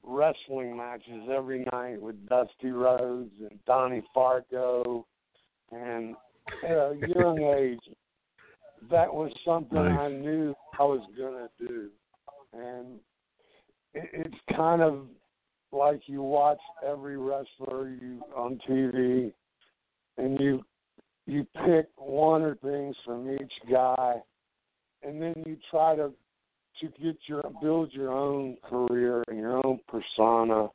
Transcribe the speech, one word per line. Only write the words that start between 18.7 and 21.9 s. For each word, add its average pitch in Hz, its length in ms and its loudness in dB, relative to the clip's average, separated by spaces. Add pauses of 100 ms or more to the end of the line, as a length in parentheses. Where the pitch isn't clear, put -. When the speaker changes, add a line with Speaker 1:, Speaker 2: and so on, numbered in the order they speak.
Speaker 1:
V, 127 460 2 (840)
and 135 200 0
you, 139 240 0 (640)
you 143 180 -2 (220)
pick 160 300 4